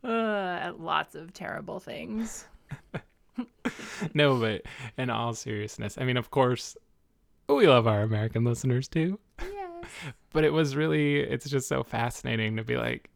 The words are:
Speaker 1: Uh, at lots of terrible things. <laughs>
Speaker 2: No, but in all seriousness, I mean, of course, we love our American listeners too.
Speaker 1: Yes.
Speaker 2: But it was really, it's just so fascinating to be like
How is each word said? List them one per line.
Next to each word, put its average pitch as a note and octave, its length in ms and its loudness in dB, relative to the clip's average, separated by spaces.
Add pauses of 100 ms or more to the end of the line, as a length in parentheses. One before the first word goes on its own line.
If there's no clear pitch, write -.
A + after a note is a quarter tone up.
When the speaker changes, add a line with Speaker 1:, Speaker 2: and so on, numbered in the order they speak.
Speaker 1:
Uh, G#3+ 560 -2
at F3 200 -8
lots D#3 340 -2
of E3 180 -14
terrible - 480 -8
things. - 640 -8 (460)
<laughs> - 120 -8 (1080)
Speaker 2:
No, C#3+ 240 6
but A2 240 0 (340)
in B2+ 140 -4
all A#2 220 -2
seriousness, G#2+ 680 -6
I B2+ 60 -2
mean, B2+ 120 0
of A#2+ 140 -4
course, B2+ 460 2 (720)
we F#3 200 8
love A#2+ 180 8
our G#2 160 4
American A2 420 2
listeners B2 440 0
too. F3 300 0 (220)
Speaker 1:
Yes. F4+ 440 -8 (480)
Speaker 2:
But D#3 120 2
it D3 80 4
was D3+ 240 2
really, D3+ 440 2
it's C3+ 280 -4
just C3+ 200 -2
so C3 160 0
fascinating A2+ 720 -2
to A2 80 -4
be A#2+ 120 -2
like B2 400 -4